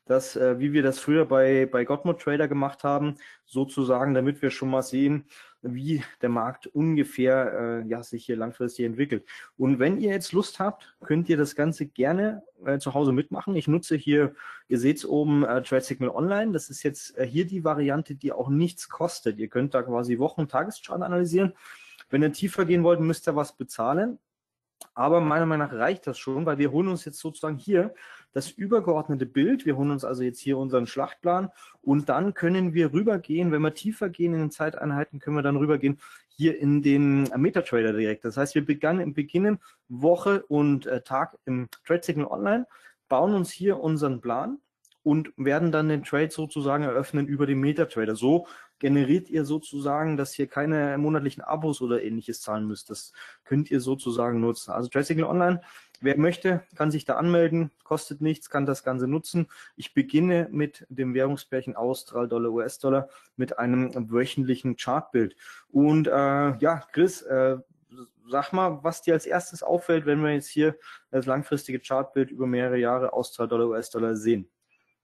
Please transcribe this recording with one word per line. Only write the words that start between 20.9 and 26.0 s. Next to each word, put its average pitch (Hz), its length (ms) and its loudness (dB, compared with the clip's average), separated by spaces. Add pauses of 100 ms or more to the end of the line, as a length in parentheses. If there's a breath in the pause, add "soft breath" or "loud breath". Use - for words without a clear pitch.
analysieren. 180 520 0 (540 loud breath)
Wenn 139 140 2
ihr 151 100 2
tiefer 185 320 -2
gehen 170 200 4
wollt, 170 160 6
müsst 160 260 0
ihr 165 80 0
was 143 220 -4
bezahlen. 147 640 -2 (720)
Aber 151 260 4
meiner 156 240 2
Meinung 151 220 0
nach 135 100 -10
reicht 147 300 -2